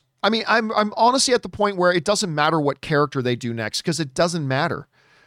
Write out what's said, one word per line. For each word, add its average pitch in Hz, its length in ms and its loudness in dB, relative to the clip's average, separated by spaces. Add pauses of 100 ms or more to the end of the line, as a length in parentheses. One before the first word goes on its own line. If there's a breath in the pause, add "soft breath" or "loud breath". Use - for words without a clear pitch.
(240)
I 202 60 2
mean, 220 180 0
I'm, 220 240 0
I'm 208 240 0
honestly 247 380 2
at 240 100 2
the 202 60 -10
point 202 260 -2
where 180 160 4
it 180 140 0
doesn't 202 280 0
matter 151 280 2
what 139 180 -2
character 143 420 0
they 123 140 0
do 117 180 -6
next, 113 280 -6
'cause 156 180 -4
it 147 140 -6
doesn't 165 340 0
matter. 135 400 -4 (400 soft breath)